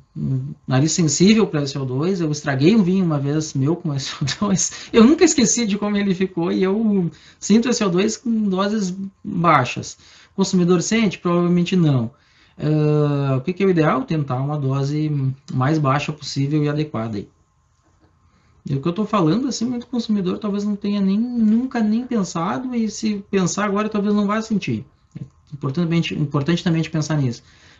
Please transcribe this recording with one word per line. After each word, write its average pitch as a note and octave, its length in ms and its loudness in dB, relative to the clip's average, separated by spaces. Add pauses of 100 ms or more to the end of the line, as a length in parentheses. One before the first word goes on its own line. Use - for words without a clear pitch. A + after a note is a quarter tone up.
(160)
um C#3+ 380 -4 (120)
nariz C#3 280 2
sensível F#3 520 4
pra D3 160 0
S C#3 160 -4
O C#3 60 -4
dois. D#3 380 -2
Eu D3+ 100 0
estraguei D3 420 2
um A3+ 80 6
vinho F#3 220 2
uma D#3 160 0
vez D3+ 340 -2
meu C#3+ 220 0
com D#3+ 180 -4
S C3+ 280 -6
O D3 40 -2 (140)
dois. - 480 -2
<laughs> - 60 -8
Eu A3+ 100 8
nunca E4 220 6
esqueci A#3+ 420 2
de G3+ 100 0
como G#3 200 -2
ele G3 180 0
ficou F#3 380 -2
e G3+ 100 0
eu G3 480 2 (260)
sinto A#3 300 2
S A#3 160 0
O G3 60 0
dois G3 260 0
com A3 320 -2
doses G3 480 -2 (260)
baixas. D3 760 0 (340)
O - 60 -12
consumidor F3+ 440 2
sente? A3 380 0
Provavelmente F3 560 2
não. C3+ 360 2 (480)
Ah, D3 800 0
o C3 40 -4
que F#3 120 -4
que F#3 80 -6
é G3 60 2
o - 20 4
ideal? E3 340 2
Tentar C3+ 380 -2
uma D3 160 -2
dose C#3+ 540 -2 (420)
mais C3+ 240 0
baixa D3 340 0
possível D3 520 -2
e D3 60 0
adequada A#2 480 -4
aí. - 120 -10 (1400)
E C#3 80 -6
o C3+ 80 -2
que D3+ 60 -6
eu F3 60 -2
tô G#3+ 120 -4
falando, G3+ 420 0
assim, A3+ 160 -6
muito A#3+ 220 -4
consumidor G#3 540 -4
talvez G3+ 240 -4
não G#3 120 -4
tenha G3+ 240 -4
nem, G3 200 0
nunca A#3+ 640 0
nem A3 260 0
pensado, A#3 640 -4
e A3+ 160 0
se G#3 400 -4
pensar G3 360 0
agora, G#3 220 0
talvez G#3 280 0
não G#3 100 2
vá G#3 160 0
sentir. F3 420 -2 (320)
É - 80 -14 (300)
importante, D#3+ 640 -2
importante D3+ 480 0
também E3 180 2
de D#3 80 -6
pensar D#3 280 -2
nisso. B2+ 260 -2 (360)